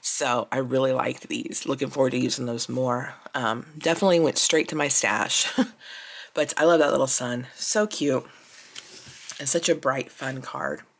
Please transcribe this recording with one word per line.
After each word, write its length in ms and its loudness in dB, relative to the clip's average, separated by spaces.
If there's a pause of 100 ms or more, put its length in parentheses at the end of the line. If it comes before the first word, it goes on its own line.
So 460 2
I 60 0
really 340 2
liked 360 -2
these. 380 -4
Looking 220 -2
forward 220 2
to 80 -2
using 260 0
those 240 -4
more. 460 -2 (200)
Um, 320 -2 (120)
definitely 420 4
went 160 2
straight 320 2
to 80 -6
my 120 0
stash. 720 0
<laughs> 60 4 (720)
But 220 0
I 80 4
love 160 8
that 100 6
little 160 2
sun. 480 -2
So 320 0
cute. 400 -2 (1120)
And 100 -2
such 200 0
a 60 4
bright, 360 -4
fun 320 -8
card. 400 -8 (180)